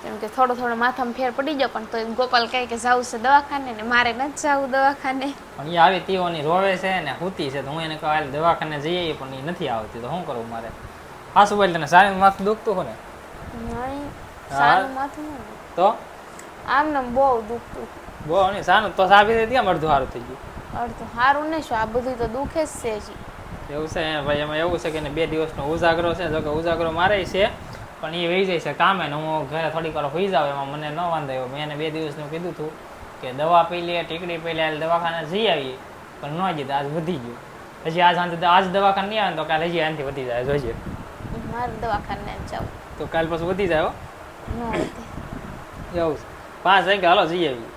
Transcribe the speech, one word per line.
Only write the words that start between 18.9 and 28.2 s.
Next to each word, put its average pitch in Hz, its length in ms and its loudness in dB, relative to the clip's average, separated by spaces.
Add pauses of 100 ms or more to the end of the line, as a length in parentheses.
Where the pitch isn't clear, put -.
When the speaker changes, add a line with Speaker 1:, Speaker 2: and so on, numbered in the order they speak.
Speaker 2:
તો 190 120 4
ચા 202 160 10
પીધી 226 220 4
કેમ 226 240 2
અડધું 156 200 2
સારું 135 240 4
થઈ 127 60 -8
ગયું? - 520 -14 (100)
Speaker 1:
અડધું 233 260 -8
સારું 277 420 2
નહીં, 320 120 -2
શું 226 200 -2
આ 220 40 2
બધું 240 320 -2
તો 233 100 -2
દુખે 277 380 -2
જ - 20 -8
છે 226 280 -6
હજી. - 800 -12
Speaker 2:
એવું 156 140 -4
છે 156 340 -2
ભાઈ, 147 160 2
એમાં 151 200 0
એવું 170 220 2
છે 165 120 -2
કે 156 60 -2
એને 147 120 -4
બે 156 180 0
દિવસનો 156 360 -2
ઉજાગરો 165 500 2
છે. 170 140 -2
જો 156 140 0
કે 151 80 -4
ઉજાગરો 165 420 0
મારે 185 340 2
છે, 196 500 0 (260)
પણ 160 140 -6
ઈ 175 120 0